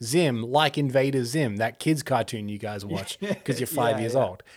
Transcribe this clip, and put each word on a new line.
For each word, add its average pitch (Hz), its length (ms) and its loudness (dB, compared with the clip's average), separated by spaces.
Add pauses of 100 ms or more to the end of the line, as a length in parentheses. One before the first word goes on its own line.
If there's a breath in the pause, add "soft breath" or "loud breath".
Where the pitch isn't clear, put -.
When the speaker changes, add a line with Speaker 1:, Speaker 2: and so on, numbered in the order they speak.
Speaker 1:
Zim, 127 380 2
like 151 340 2
Invader 135 480 2
Zim," 120 340 0
that 113 200 -2
kids 156 240 0
cartoon 113 480 -2
you 104 80 -6
guys 104 260 -8
watch 104 360 -8 (120)
Speaker 2:
<laughs> - 140 -6
Speaker 1:
'cause 123 140 -2
you're 127 80 -2
five 120 300 0
Speaker 2:
Yeah, 113 40 -2
Speaker 1:
years 113 140 -2
Speaker 2:
yeah. 127 100 4
Speaker 1:
old. - 160 -8 (160 loud breath)